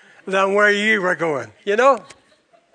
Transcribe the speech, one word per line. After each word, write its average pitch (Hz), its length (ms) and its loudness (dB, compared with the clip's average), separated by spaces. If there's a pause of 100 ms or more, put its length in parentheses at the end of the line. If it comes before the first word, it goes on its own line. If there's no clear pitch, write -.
(260)
than 196 280 0
where 208 160 4
you 208 320 0
were 180 120 -2
going, 143 380 -6 (120)
you 202 120 -2
know? 247 260 2 (720)